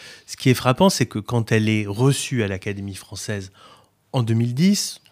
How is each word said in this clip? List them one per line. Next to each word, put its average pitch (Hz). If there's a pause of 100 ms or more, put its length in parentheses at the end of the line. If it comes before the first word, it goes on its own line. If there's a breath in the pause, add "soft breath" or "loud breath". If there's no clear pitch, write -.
(260 loud breath)
Ce -
qui -
est 123
frappant, 131
c'est 147
que -
quand 113
elle 107
est 107
reçue 123
à 101
l'Académie 98
française 98 (600 loud breath)
en 127
deux 113
mille 117
dix, 190 (120)